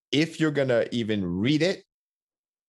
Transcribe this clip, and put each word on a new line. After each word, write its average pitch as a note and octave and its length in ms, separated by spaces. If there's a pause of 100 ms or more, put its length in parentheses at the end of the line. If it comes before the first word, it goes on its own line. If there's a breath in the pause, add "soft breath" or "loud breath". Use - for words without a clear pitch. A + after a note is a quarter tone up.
(120)
if D#3+ 280
you're D#3 120
gonna C3 400
even G#2+ 340
read A#2 380
it, F#3+ 220 (840)